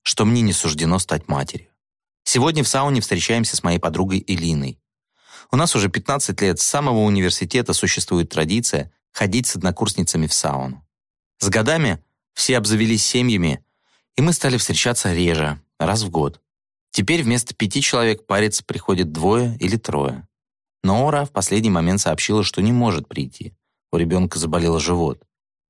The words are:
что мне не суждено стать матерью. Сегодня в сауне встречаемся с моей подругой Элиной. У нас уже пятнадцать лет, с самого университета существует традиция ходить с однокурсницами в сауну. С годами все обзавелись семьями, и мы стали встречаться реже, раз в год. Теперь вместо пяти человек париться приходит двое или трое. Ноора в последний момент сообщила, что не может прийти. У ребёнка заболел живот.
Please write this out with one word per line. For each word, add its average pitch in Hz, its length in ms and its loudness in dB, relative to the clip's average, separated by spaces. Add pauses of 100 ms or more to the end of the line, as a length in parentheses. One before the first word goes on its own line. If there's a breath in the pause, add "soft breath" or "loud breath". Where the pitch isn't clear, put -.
что - 220 0
мне 117 180 4
не 104 100 2
суждено 80 460 0
стать - 300 -4
матерью. - 400 -6 (560)
Сегодня 151 380 2
в 107 60 0
сауне 135 320 2
встречаемся 110 560 0
с - 60 -4
моей 87 160 0
подругой 92 480 -2
Элиной. 80 520 -2 (720 loud breath)
У 127 60 0
нас 165 180 2
уже 98 140 0
пятнадцать 139 520 -4
лет, 92 200 2
с - 40 0
самого 139 360 0
университета 98 720 0
существует 87 580 0
традиция 80 640 -2 (200)
ходить 110 340 0
с - 100 -4
однокурсницами 90 680 -2
в - 60 -2
сауну. 67 540 -4 (520)
С 101 100 -2
годами 110 540 0 (320)
все - 220 0
обзавелись 110 480 2
семьями, 101 600 0 (520)
и 127 60 2
мы 170 100 4
стали 131 240 0
встречаться 104 560 0
реже, 80 480 0 (180)
раз 98 240 0
в 95 80 -6
год. 76 300 -2 (500)
Теперь 156 320 0
вместо 120 320 0
пяти 113 260 -2
человек 117 460 0
париться 101 380 0
приходит 90 480 -2
двое 110 460 2
или 95 180 0
трое. 71 500 -4 (560)
Ноора 143 420 2
в 143 60 -10
последний 104 400 0
момент 87 300 2
сообщила, 98 420 0
что - 180 -2
не 110 120 4
может 110 360 2
прийти. - 460 -10 (380)
У 82 40 0
ребёнка 87 420 0
заболел 82 400 0
живот. 85 440 -2 (480)